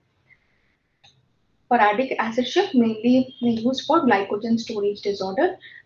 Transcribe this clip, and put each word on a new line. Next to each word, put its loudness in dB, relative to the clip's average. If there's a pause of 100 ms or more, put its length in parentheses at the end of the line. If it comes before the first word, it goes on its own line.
(1700)
Faradic 2
acid -2
shift 0
mainly 2
used -2
for 4
glycogen 0
storage -4
disorder, -2 (300)